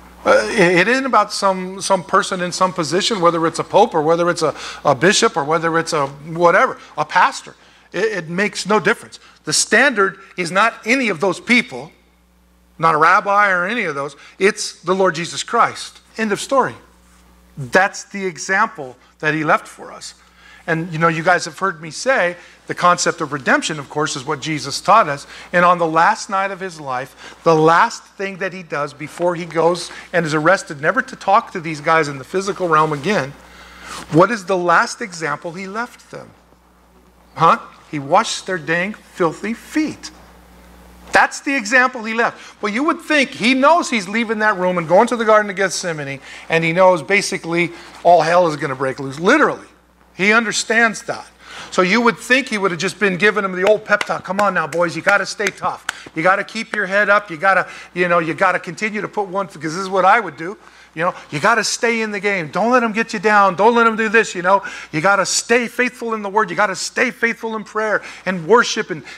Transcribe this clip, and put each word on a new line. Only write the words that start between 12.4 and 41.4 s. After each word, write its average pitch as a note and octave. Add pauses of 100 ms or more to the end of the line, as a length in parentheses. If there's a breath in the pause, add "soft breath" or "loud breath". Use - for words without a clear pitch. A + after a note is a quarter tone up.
not D#3+
a D3+
rabbi G3
or F3+
any A3+
of D#3
those. C#3+ (240 loud breath)
It's -
the E3+
Lord F#3+
Jesus D3
Christ. - (180)
End A3
of F#3+
story. A3 (800)
That's F#3
the G3
example F#3 (240 soft breath)
that D#3
he D#3
left F#3+
for -
us. - (520 soft breath)
And, E3
you D#3
know, E3+
you E3
guys F3
have D#3+
heard F#3
me E3
say F#3 (300 loud breath)
the D#3
concept F3
of C#3
redemption, E3+
of C#3
course, D3+
is B2+
what D3+
Jesus C#3+
taught G3+
us. C#3 (280 loud breath)
And F3+
on F3
the E3+
last E3+
night G3
of F#3+
his F3+
life, C3+
the E3
last E3
thing G3
that F#3
he F#3
does D3
before D#3
he E3+
goes E3 (220 loud breath)
and E3+
is D3
arrested, D#3
never F#3+
to -
talk G#3
to F#3+
these D#3
guys D#3+
in C#3
the C3
physical F#3
realm D#3
again, D3 (840 loud breath)
what F3
is G#3+
the F#3
last F3
example E3
he F#3+
left G#3+
them? B1 (1040)
Huh? E3+ (300)
He D3+
washed D#3+
their F#3
dang, E3+
filthy F#3
feet. - (1000)
That's A3